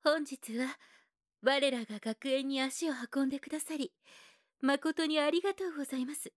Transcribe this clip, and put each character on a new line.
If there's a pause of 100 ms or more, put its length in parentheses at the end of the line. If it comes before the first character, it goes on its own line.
本
日
は、 (640)
我
ら
が
学
園
に
足
を (220)
運
ん
で
く
だ
さ
り、 (680)
誠
に
あ
り
が
と
う
ご
ざ
い
ま
す。